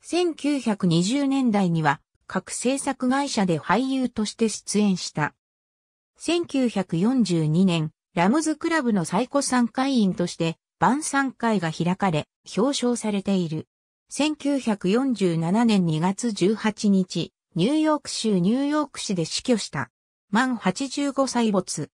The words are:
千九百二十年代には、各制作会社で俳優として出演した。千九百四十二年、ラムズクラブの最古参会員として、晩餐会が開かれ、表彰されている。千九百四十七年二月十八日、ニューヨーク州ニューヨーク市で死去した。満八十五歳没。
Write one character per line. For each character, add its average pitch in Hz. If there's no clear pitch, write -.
千 339
九 285
百 220
二 170
十 269
年 269
代 202
に 165
は、 147
各 -
制 269
作 254
会 277
社 202
で 170
俳 262
優 254
と 214
し -
て 226
出 -
演 202
し -
た。 151
千 339
九 262
百 196
四 233
十 170
二 156
年、 165
ラ 175
ム 277
ズ 311
ク 330
ラ 330
ブ 240
の 190
最 208
古 285
参 247
会 262
員 190
と 175
し -
て、 165
晩 240
餐 277
会 220
が 165
開 170
か 196
れ、 151
表 240
彰 240
さ 214
れ 202
て 196
い 175
る。 156
千 302
九 277
百 202
四 254
十 175
七 180
年 202
二 156
月 196
十 196
八 208
日、 185
ニ 170
ュ 254
ー 311
ヨ 311
ー -
ク -
州 214
ニ 175
ュ 254
ー 277
ヨ 302
ー -
ク -
市 -
で 165
死 -
去 247
し -
た。 131
満 254
八 208
十 285
五 269
歳 233
没。 180